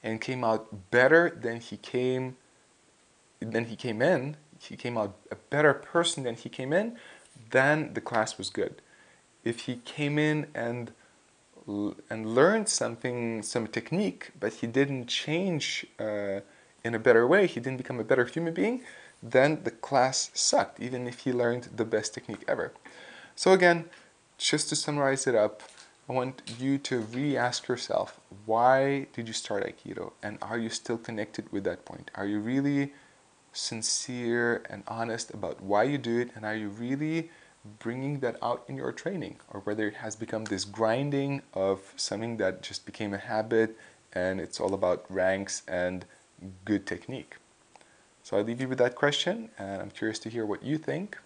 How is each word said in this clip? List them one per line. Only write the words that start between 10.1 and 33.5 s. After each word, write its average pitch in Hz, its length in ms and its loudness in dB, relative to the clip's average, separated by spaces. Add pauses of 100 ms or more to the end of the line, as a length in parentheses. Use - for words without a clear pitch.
in 151 380 2
and 117 380 -4 (760)
l-, 101 280 -2 (140)
and 110 260 -4
learned 202 340 6
something, 117 720 -2
some 110 260 -4
technique, - 720 -4
but 107 140 -2
he - 140 -6
didn't 131 400 0
change, 165 760 -2 (140)
uh, 101 400 -2 (440)
in 117 100 0
a 113 60 0
better 117 260 10
way, 180 220 6
he - 120 -4
didn't 131 180 -4
become 127 220 -6
a 107 40 -2
better 123 220 4
human 165 280 -2
being, 220 280 0 (400)
then 135 420 4
the 117 80 -2
class - 600 0
sucked, - 460 0
even 123 280 -4
if 123 120 -10
he 127 140 0
learned 120 420 0
the 113 100 0
best 107 280 -2
technique - 340 -10
ever. - 240 -2 (640)
So - 160 6
again, 175 340 6 (520)
just - 320 0
to 151 60 -2
summarize 139 520 2
it 123 80 4
up, 107 280 4 (440)
I 127 60 -4
want 127 300 -2 (160)
you 135 180 2
to 131 220 -2
re-ask 123 680 -2
yourself, - 520 -2 (260)
why 135 680 4
did 117 140 -6
you 113 60 -8
start 101 320 -4
Aikido? - 560 -10
And 104 200 -8
are 110 180 -4
you 110 100 -4
still 113 300 -6
connected 110 520 -8
with 98 120 -4
that 90 220 -4
point? - 280 -16
Are 101 140 -4
you 104 120 0
really 139 540 0 (580)